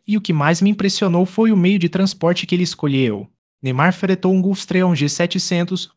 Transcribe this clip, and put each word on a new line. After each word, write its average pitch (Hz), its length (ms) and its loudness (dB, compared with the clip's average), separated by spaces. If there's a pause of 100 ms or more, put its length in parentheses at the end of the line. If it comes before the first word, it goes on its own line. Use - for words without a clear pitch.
e 208 100 -2
o 202 40 -2
que 190 120 -2
mais 156 280 0
me 196 80 4
impressionou 196 560 0
foi 220 260 0
o 208 60 2
meio 185 220 2
de 170 100 0
transporte 185 580 -2
que - 80 -2
ele 180 80 0
escolheu. 131 640 -2 (360)
Neymar 139 320 2
fretou 185 400 0
um 185 80 2
Gulfstream 185 520 0
G 143 140 0
setecentos, 175 880 -2